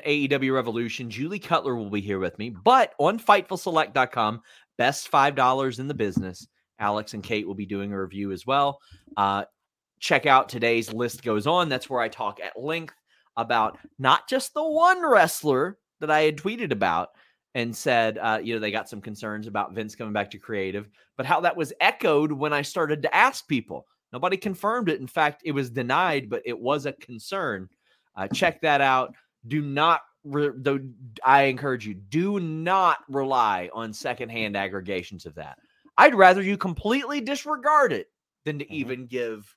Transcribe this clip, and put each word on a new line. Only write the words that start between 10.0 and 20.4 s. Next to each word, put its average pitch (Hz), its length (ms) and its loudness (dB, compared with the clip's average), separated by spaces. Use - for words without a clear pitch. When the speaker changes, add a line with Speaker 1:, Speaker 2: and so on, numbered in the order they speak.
Speaker 1:
out 135 240 6
today's 117 420 0
List 113 320 -6
Goes 107 240 0
On. 170 220 2
That's 127 200 -4
where 123 120 -2
I 113 80 -2
talk 101 320 -8
at 98 200 -12
length 160 340 -8
about 113 400 0
not 135 280 4
just 262 260 -4
the 311 140 -2
one 339 340 4
wrestler 170 760 4
that 151 100 0
I 156 100 6
had 156 160 4
tweeted 202 360 -4
about 90 380 0
and 117 200 -4
said, 113 440 2
uh, 110 240 0
you 117 100 -4
know, 113 60 -2
they 107 100 -4
got 107 180 -4
some 104 140 -14
concerns 107 460 -10
about 101 260 -4
Vince 107 220 -10
coming 107 180 -8
back 101 160 -2
to - 80 -18
creative, 101 500 -6